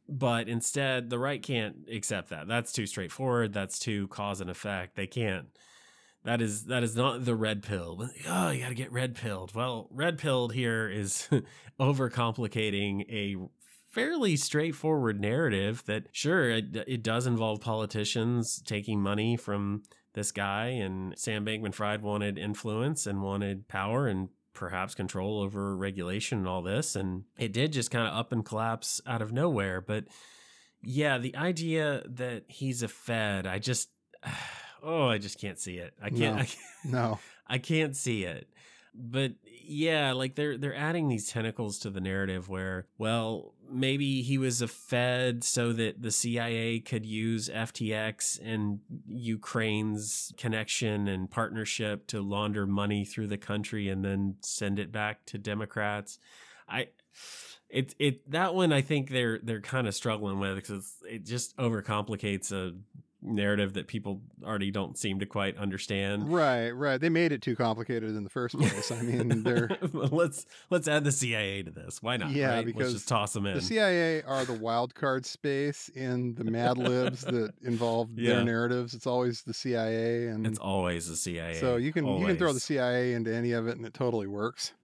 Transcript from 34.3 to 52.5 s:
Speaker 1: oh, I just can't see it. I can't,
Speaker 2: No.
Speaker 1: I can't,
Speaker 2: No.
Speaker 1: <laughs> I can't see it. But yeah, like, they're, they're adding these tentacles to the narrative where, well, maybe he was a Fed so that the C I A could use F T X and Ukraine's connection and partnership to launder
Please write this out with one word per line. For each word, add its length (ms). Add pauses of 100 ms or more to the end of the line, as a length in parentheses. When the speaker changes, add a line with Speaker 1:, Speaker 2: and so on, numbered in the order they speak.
Speaker 1:
oh, 240
I 100
just 220
can't 200
see 180
it. 240
I 80
can't, 100 (160)
Speaker 2:
No. 60
Speaker 1:
I 40
can't, 120 (280)
Speaker 2:
No. 340 (140)
Speaker 1:
<laughs> 140
I 100
can't 380
see 280
it. 240 (460)
But 400 (120)
yeah, 640
like, 240
they're, 220
they're 180
adding 320
these 220
tentacles 500
to 100
the 120
narrative 480
where, 380 (100)
well, 560 (160)
maybe 520
he 160
was 240
a 60
Fed 800
so 260
that 300
the 100
C 280
I 100
A 320
could 240
use 480
F 180
T 220
X 500
and 360 (280)
Ukraine's 1300
connection 680
and 220
partnership 800
to 140
launder 460